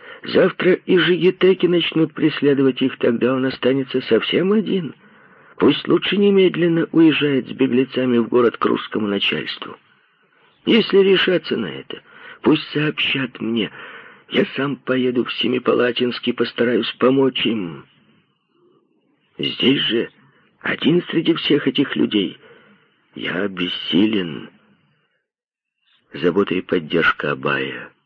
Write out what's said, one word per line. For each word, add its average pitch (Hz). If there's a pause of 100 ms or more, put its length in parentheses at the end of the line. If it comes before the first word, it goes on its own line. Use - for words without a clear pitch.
(240)
Завтра -
и -
жигитеки 180
начнут 160
преследовать 139
их, 123
тогда 120
он 131
останется 131
совсем 131
один. 185 (640)
Пусть -
лучше 175
немедленно 175
уезжает 147
с 117
беглецами 127
в 113
город 120
к -
русскому 107
начальству. - (920)
Если 214
решатся 185
на 113
это, 67 (400)
пусть 151
сообщат 143
мне. 113 (580)
Я - (120)
сам 139
поеду 127
в -
Семипалатинск 123
и 120
постараюсь 120
помочь 131
им. 90 (1500)
Здесь 113
же, 113 (500)
один 170
среди 165
всех 143
этих 139
людей, 110 (760)
я 82
бессилен". 90 (1600)
Забота 87
и 92
поддержка 78
Абая 67 (140)